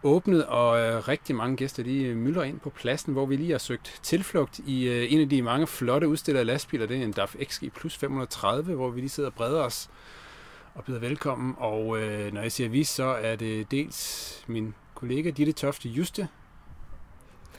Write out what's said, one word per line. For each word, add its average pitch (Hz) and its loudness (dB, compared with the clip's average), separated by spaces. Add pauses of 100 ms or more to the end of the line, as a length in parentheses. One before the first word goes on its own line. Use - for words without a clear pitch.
åbnet, 160 6
og, 120 6
øh, 113 2
rigtig 139 0
mange 123 0
gæster, 135 -4
de 127 0
myldrer 139 2
ind 139 -4
på 147 -8
pladsen, 135 -2
hvor 135 2
vi 135 2
lige 160 0
har 139 2
søgt - -8
tilflugt - 0
i, 131 0
øh, 120 2
en 156 8
af 147 6
de 139 6
mange 127 4
flotte 147 2
udstillede 147 2
lastbiler. 120 0
Det 127 -2
er 127 0
en 107 -2
daf 101 0 (100)
X - -8
G 139 -8
Plus - -10
fem 139 -4
hundrede 135 -4
tredive, 147 0
hvor 127 -2
vi 120 -6
lige 135 -4
sidder 143 -4
og 120 -8
breder 139 0
os - -4 (840)
og - -14
byder 127 -6
velkommen. 127 -2
Og, 110 0
øh, 107 -4
når 101 -6
jeg 113 -2
siger 120 -2
vi, 139 2
så 131 -2
er 113 0
det 110 -4
dels - -4 (120)
min 110 -4 (200)
kollega 139 -2
Ditte 147 2
Tofte 139 -2
Juste. 165 -2 (1300)